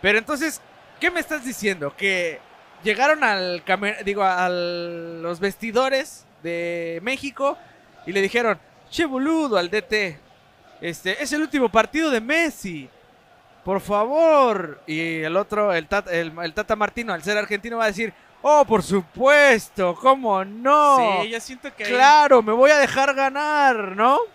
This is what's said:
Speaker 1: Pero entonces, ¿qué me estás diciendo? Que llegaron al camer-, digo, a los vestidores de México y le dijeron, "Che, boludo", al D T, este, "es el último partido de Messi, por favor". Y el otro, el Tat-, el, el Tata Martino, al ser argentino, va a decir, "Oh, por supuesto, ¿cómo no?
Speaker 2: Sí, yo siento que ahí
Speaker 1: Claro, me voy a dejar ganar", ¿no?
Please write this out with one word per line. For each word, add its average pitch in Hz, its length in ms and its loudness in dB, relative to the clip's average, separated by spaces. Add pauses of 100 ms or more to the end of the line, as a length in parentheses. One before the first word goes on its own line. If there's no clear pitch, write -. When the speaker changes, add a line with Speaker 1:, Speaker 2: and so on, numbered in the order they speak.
Speaker 1:
Pero 208 160 2
entonces, 285 420 -4 (380)
¿qué 339 120 0
me 349 100 -4
estás 302 240 -8
diciendo? 190 520 -6
Que 180 440 -4 (420)
llegaron 262 400 0
al 180 420 -2
camer-, 202 400 -2
digo, 196 200 -2
a 185 260 0
los 170 920 -6
vestidores 240 840 -4 (160)
de 170 600 -6
México 269 540 -6 (500)
y 170 60 -10
le 196 100 0
dijeron, 214 360 0 (320)
"Che, 339 160 -2
boludo", 269 520 0
al 175 120 -2
D 208 120 -2
T, 196 360 -4 (600)
este, 185 420 -6
"es 277 100 -6
el 302 100 -2
último 277 260 0
partido 277 420 0
de 233 100 0
Messi, 226 680 -4 (760)
por 190 160 -2
favor". 226 1040 2
Y 160 360 -4
el 160 140 -2
otro, 208 360 0
el 165 140 -2
Tat-, 196 240 -4
el, 165 220 -2 (100)
el 165 120 -6
Tata 214 220 -2
Martino, 214 360 -4
al 165 100 -6
ser 208 140 -2
argentino, 208 400 -4
va 226 80 -2
a 214 40 2
decir, 208 260 -4 (260)
"Oh, 294 240 6
por 214 180 2
supuesto, 214 1120 2
¿cómo 240 520 2
no? 247 760 2
Speaker 2:
Sí, 214 60 -4
yo 233 120 -8
siento 262 360 -16
que 214 80 -10
ahí 208 80 -2
Speaker 1:
Claro, 277 500 6
me 214 100 -2
voy 254 180 6
a 302 80 6
dejar 269 360 2
ganar", 269 800 0
¿no? 247 240 4 (160)